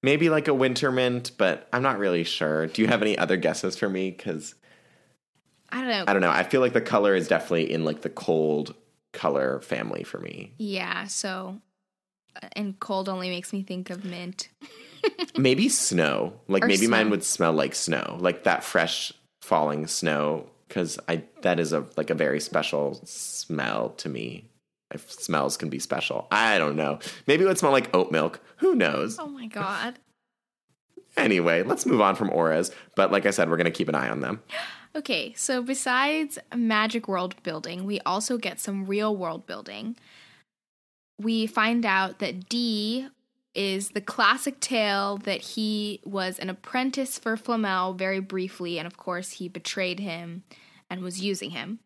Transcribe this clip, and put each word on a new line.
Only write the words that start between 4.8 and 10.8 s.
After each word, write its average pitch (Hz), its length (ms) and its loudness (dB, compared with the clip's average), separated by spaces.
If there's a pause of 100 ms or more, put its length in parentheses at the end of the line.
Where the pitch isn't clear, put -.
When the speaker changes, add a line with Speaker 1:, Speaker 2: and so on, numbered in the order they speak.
Speaker 2:
I 247 120 -6
don't 262 80 -4
know. 202 180 0
Speaker 1:
I 101 60 4
don't 98 100 6
know. 87 80 6
I 82 140 4
feel 135 160 4
like 123 140 4
the 120 60 6
color 101 360 4
is 85 100 2
definitely 82 460 2
in, 80 120 0
like, 76 180 -2
the - 60 -4
cold 78 680 0 (380)
color 69 480 0
family 55 440 -6
for - 160 -12
me. 50 380 -14
Speaker 2:
Yeah, 190 480 -6